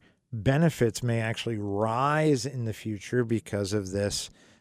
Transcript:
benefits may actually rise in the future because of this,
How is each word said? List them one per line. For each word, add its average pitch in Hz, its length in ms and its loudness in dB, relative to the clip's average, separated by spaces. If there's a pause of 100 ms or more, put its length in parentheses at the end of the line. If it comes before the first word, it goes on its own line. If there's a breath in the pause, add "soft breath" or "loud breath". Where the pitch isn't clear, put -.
(320 soft breath)
benefits 131 680 2
may 117 180 0
actually 113 380 -4
rise 120 880 2
in 131 180 -6
the 110 80 -2
future 110 500 -2
because 104 500 -2
of 98 180 -2
this, 98 400 -2 (300 soft breath)